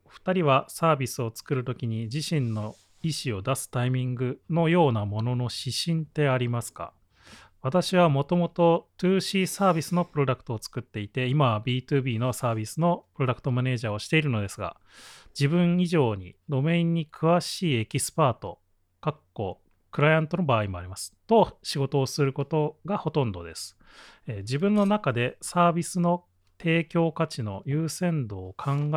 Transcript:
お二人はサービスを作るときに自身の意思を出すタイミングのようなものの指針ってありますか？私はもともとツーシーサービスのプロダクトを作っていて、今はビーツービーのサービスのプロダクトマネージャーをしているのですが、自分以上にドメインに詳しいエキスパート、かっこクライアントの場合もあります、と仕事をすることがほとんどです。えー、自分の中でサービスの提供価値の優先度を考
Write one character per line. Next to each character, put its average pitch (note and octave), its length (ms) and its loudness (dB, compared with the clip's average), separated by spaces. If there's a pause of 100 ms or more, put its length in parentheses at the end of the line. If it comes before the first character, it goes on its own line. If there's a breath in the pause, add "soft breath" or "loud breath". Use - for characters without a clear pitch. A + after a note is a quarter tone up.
お - 40 -20
二 - 260 -6
人 F3+ 100 2
は C#3 240 4
サ D#3+ 260 2
ー - 20 2
ビ C3 100 -2
ス - 160 -6
を A2+ 120 -2
作 - 200 -6
る B2+ 100 -2
と B2 100 -4
き A#2+ 120 -6
に A2+ 260 -4
自 D3 60 -4
身 C#3 320 -2
の G#2+ 240 -6 (280)
意 D#3+ 100 -2 (140)
思 A2 100 -2
を F#2+ 60 -6
出 C3 120 -2
す - 160 -8
タ B2 160 -2
イ B2+ 40 0
ミ B2+ 140 0
ン B2+ 100 -4
グ B2 360 -4
の E3 180 2
よ E3+ 200 6
う A#2+ 40 2
な G#2 140 0
も G#2+ 160 -2
の B2 140 0
の B2 80 -2
指 - 280 -6
針 E3 300 -2
っ - 20 -6
て D3 240 -2
あ C3 80 2
り A#2+ 120 0
ま A#2+ 140 -2
す - 120 -12
か？ - 180 -12 (680 loud breath)
私 E3+ 320 0
は F3 140 6
も C#3 160 2
と F3+ 120 0
も E3+ 120 2
と E3+ 480 2
ツ F#3 100 -2
ー F#3+ 140 4
シ F#3+ 240 0
ー - 20 0
サ G3 240 2
ー E3+ 40 4
ビ D#3+ 80 0
ス - 120 -4
の F3 100 2
プ - 140 -4
ロ C#3 80 2
ダ B2+ 80 0
ク - 100 -10
ト A#2+ 100 -6
を G#2+ 40 -6
作 - 220 -10
っ - 20 -18
て - 180 -10
い G2+ 80 -8
て、 B2+ 180 -4
今 C3 260 4
は G#2+ 80 0
ビ B2+ 220 -2
ー - 40 -20
ツ D3 100 0
ー C3 60 2
ビ B2 140 -2
ー - 20 -2
の B2 140 0
サ A#2 200 -2
ー - 20 0
ビ A2 120 -4
ス - 140 -8
の F3 240 2 (100)
プ - 60 -14
ロ C3+ 60 2
ダ B2 80 0
ク - 80 -10
ト C#3 80 -2
マ B2 120 0
ネ B2+ 120 0
ー - 20 -2
ジ A2+ 100 -6
ャ G#2+ 40 -2
ー - 20 -2
を G#2 60 -4
し - 100 -10
て D#3+ 100 2
い D3+ 40 4
る D3 80 0
の A2 100 0
で G2 80 -4
す - 100 -12
が、 F#2 200 -8 (520 loud breath)
自 C#3 160 0
分 F3 320 2
以 F3+ 80 2
上 C#3+ 280 2
に F#2 220 -12 (120)
ド C3+ 140 0
メ E3+ 180 2
イ E3+ 40 2
ン E3+ 100 0
に E3 120 -2
詳 E3 340 2
し - 300 -4
い C3 60 2
エ A2 100 0
キ C3+ 140 -2
ス - 120 -6
パ D3 180 2
ー - 80 -6
ト、 - 220 -12 (400)
か D#3 100 -2
っ D3+ 100 -16 (140)
こ F#2+ 260 -6 (300)
ク - 100 -4
ラ D3+ 120 6
イ - 20 6
ア D#3+ 60 4
ン D#3+ 60 -2
ト E3+ 120 -4
の F#3 60 0
場 B2 160 4
合 G2+ 80 -2
も F#2 100 -6
あ F2 40 -10
り F#2 60 -12
ま F#2 80 -12
す、 - 180 -14 (120)
と A3 360 4
仕 - 160 -6
事 C3+ 220 0
を C3 60 2
す - 180 -2
る C3+ 80 0
こ C#3+ 140 -6
と D3+ 400 -2
が G3+ 100 -2
ほ - 140 -4
と C#3+ 160 0
ん G2+ 60 -2
ど E2+ 120 -10
で E2 100 -14
す。 - 220 -14 (500 loud breath)
え G#2 120 -8
ー、 - 0 -
自 A#2+ 200 -4
分 G3+ 160 2
の G3+ 120 4
中 G3+ 260 2
で A#2+ 300 -2
サ F3 280 4
ー - 40 -2
ビ E3+ 80 0
ス - 180 -4
の F3 240 2 (340)
提 E3 280 0
供 E3 260 0
価 D#3+ 140 -2
値 - 160 -8
の G2 240 -6
優 D3+ 220 -2
先 D#3+ 380 -2
度 G2+ 120 -8
を F#2 160 -12
考 C#3+ 420 -2